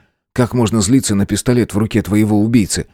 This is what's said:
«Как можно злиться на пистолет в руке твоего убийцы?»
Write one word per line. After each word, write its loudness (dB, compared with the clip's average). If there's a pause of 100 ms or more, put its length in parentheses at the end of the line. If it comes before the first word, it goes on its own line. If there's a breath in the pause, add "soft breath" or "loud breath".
(320)
«Как -2
можно 0
злиться 2
на 0
пистолет -2
в 0
руке 0
твоего 0
убийцы?» 0